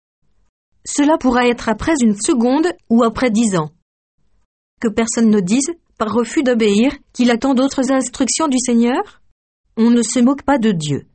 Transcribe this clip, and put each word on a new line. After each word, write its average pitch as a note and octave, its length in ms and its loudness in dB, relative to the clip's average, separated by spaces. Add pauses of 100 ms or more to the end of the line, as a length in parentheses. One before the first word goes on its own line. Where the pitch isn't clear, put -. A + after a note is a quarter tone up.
(840)
Cela D4 340 0
pourra B3 300 0
être A#3 220 -2
après A3 320 -2
une G#3+ 120 2
seconde C4 540 0 (220)
ou A#3 120 4
après A#3 280 0
dix G#3+ 260 0
ans. D#3 140 -2 (1080)
Que A#3 80 0
personne A3+ 420 0
ne G#3 100 2
dise, A#3+ 320 -2 (240)
par G#3+ 160 -6
refus A#3+ 300 -2
d'obéir, A3+ 500 2 (220)
qu'il A#3+ 160 2
attend B3 240 0
d'autres C4 360 0
instructions C4+ 580 -2
du B3+ 100 0
Seigneur. B3 640 -2 (560)
On A3+ 120 4
ne A#3+ 120 4
se A#3+ 180 -2
moque C#4 220 2
pas C#4 160 0
de G#3+ 140 0
Dieu. D3+ 420 -4